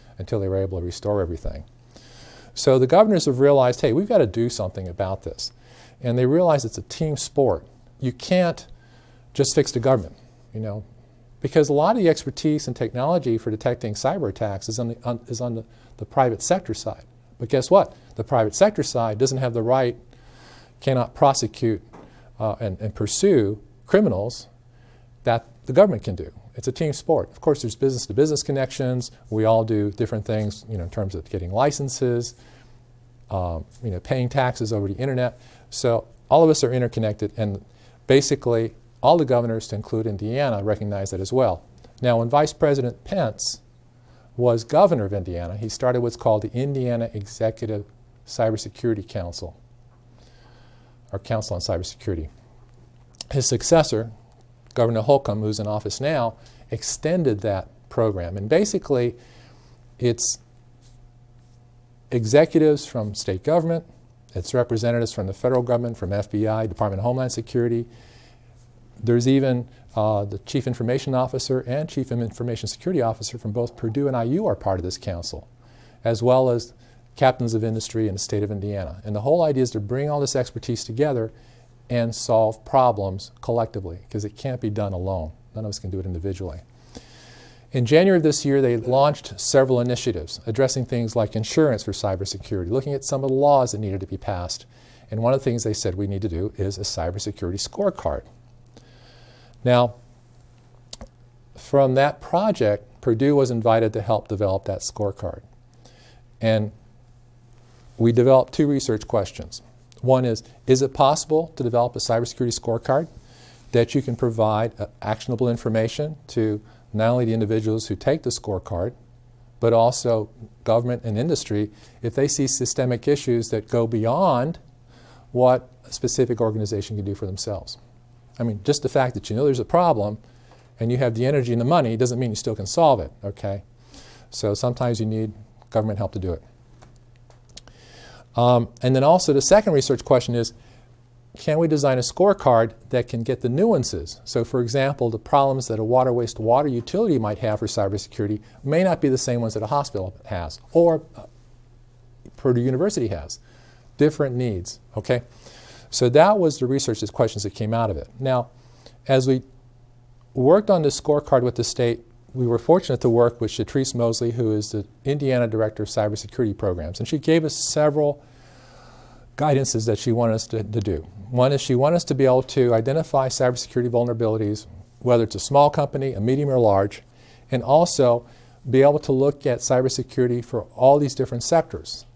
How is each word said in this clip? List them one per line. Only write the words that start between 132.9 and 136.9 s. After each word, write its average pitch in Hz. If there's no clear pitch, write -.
it, 78
okay? 101
So 104
sometimes 120
you 110
need 110
government 107
help 101
to 104
do 90
it. 80